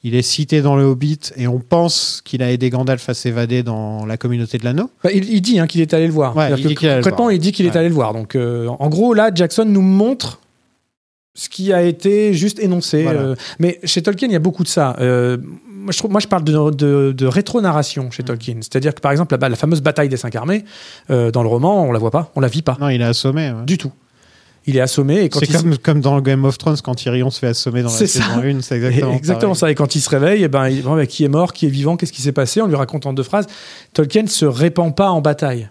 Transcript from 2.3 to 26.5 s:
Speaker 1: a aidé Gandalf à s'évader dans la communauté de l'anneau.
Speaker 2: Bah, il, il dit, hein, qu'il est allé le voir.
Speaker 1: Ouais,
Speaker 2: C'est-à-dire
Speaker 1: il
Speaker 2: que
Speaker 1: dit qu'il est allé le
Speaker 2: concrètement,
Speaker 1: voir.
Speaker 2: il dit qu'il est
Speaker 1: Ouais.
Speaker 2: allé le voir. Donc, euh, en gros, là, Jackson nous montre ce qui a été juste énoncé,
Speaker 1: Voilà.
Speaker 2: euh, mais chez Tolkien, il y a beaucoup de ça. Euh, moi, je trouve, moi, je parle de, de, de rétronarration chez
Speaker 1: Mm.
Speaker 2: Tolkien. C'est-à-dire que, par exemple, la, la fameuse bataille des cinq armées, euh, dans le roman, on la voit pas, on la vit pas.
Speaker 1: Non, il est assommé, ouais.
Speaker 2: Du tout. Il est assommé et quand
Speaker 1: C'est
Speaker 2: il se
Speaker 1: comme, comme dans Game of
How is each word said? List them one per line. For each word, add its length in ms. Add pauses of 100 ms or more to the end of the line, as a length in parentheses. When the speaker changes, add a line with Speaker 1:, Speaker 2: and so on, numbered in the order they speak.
Speaker 1:
a 80
aidé 200
Gandalf 380
à 60
s'évader 480
dans 420
la 120
communauté 420
de 60
l'anneau. 260 (140)
Speaker 2:
Bah, 80
il, 200
il 80
dit, 200
hein, 80
qu'il 120
est 140
allé 140
le 40
voir. 240
Speaker 1:
Ouais, 120
Speaker 2:
C'est-à-dire 100
Speaker 1:
il 60
Speaker 2:
que 60
Speaker 1:
dit 40
qu'il 140
est 20
allé 80
le 60
Speaker 2:
concrètement, 220
Speaker 1:
voir. 80
Speaker 2:
il 40
dit 140
qu'il 140
est 40
Speaker 1:
Ouais. 60
Speaker 2:
allé 120
le 60
voir. 180
Donc, 220
euh, 320 (140)
en 80
gros, 260
là, 180
Jackson 320
nous 160
montre 600 (960)
ce 140
qui 240
a 100
été 520
juste 240
énoncé, 460
Speaker 1:
Voilà. 160
Speaker 2:
euh, 140 (260)
mais 240
chez 180
Tolkien, 260
il 40
y 40
a 40
beaucoup 240
de 40
ça. 320
Euh, 380 (300)
moi, 240
je 60
trouve, 120
moi, 100
je 80
parle 160
de, 260
de, 460
de 100
rétronarration 840
chez 120
Speaker 1:
Mm. 40
Speaker 2:
Tolkien. 300
C'est-à-dire 380
que, 60
par 120
exemple, 280
la, 80
la 80
fameuse 260
bataille 260
des 80
cinq 200
armées, 280 (460)
euh, 200
dans 120
le 60
roman, 380
on 60
la 80
voit 100
pas, 240
on 60
la 80
vit 140
pas. 180
Speaker 1:
Non, 80
il 120
est 40
assommé, 480
ouais. 140
Speaker 2:
Du 120
tout. 140 (720)
Il 100
est 40
assommé 420
et 60
quand 120
Speaker 1:
C'est 80
Speaker 2:
il 80
se 60
Speaker 1:
comme, 160
comme 220
dans 200
Game 240
of 120